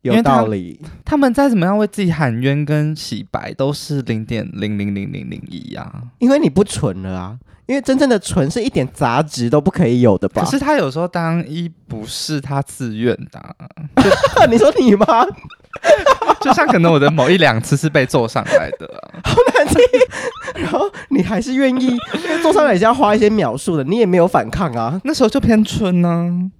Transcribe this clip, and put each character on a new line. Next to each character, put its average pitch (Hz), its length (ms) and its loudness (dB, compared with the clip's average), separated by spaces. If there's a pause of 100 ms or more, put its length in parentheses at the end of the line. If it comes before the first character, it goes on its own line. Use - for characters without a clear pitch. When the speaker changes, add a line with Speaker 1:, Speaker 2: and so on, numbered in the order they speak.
Speaker 1:
有 214 200 2
道 127 240 2
理。 95 220 -6
Speaker 2:
因 - 20 -14
为 - 100 -20 (240)
他， - 60 -8
他 302 60 0
们 269 180 2
再 277 140 2
怎 226 100 2
么 175 80 2
样 202 100 0
为 214 120 0
自 208 120 -8
己 180 100 2
喊 147 300 0
冤 139 240 0
跟 151 300 -2
洗 - 360 -10
白， - 220 -8
都 139 200 -2
是 143 300 -6
零 110 220 -4
点 113 300 -6
零 104 240 -4
零 101 160 -4
零 98 180 -8
零 95 160 -10
零 - 200 -12
一 - 260 -14
啊。 - 300 -14 (140)
Speaker 1:
因 247 120 2
为 277 80 6
你 311 100 2
不 196 140 2
纯 95 400 -4
了 92 160 -8
啊。 98 200 -12 (280)
因 254 80 -2
为 277 80 -2
真 269 160 0
正 285 100 2
的 233 80 2
纯 156 320 -2
是 220 140 -4
一 262 80 -2
点 135 240 -2
杂 127 260 0
质 123 300 -4
都 147 100 4
不 165 120 0
可 170 160 0
以 123 120 2
有 107 160 6
的 92 120 -2
吧？ - 120 -2
Speaker 2:
可 - 80 0
是 269 80 0
他 285 200 0
有 170 120 0
时 147 120 -6
候 175 80 -4
当 170 400 -2
一 165 200 -8 (200)
不 110 180 -10
是 151 340 -6
他 139 220 -6
自 117 320 -10
愿 117 180 0 (200)
的 - 80 -18
啊。 - 160 -20 (500)
Speaker 1:
<laughs> 508 420 4
你 233 80 2
说 - 220 6
你 240 160 6
吗？ 226 320 4 (1120)
Speaker 2:
就 269 120 0
像 294 160 2
可 214 100 2
能 170 140 4
我 156 40 4
的 143 140 4
某 160 180 2
一 185 100 4
两 123 220 2
次 - 160 -2
是 156 140 -2
被 143 160 0
揍 120 220 0
上 117 160 -4
来 - 340 0
的 - 80 -14
啊。 - 320 -18
Speaker 1:
<laughs> - 100 -10
好 - 60 0 (180)
难 - 140 2
听。 494 960 0
然 269 80 -6
后 403 180 -2 (200)
你 185 160 2
还 196 180 -4
是 262 140 -4
愿 269 200 2
意， 254 120 0
因 302 400 -4
为 330 120 -2
揍 320 120 2
上 302 120 4
来 262 100 2
也 180 40 2
是 202 60 2
要 233 100 4
花 277 180 2
一 214 60 2
些 208 100 4
描 160 280 0
述 165 200 -4
的， 139 60 0
你 175 160 -2
也 226 80 4
没 180 100 2
有 175 120 4
反 117 200 0
抗 156 240 -4
啊。 120 300 -4
Speaker 2:
那 302 100 -4
时 269 120 2
候 220 40 2
就 - 120 0
偏 220 240 4
春 180 400 0
啊。 170 260 -2 (300)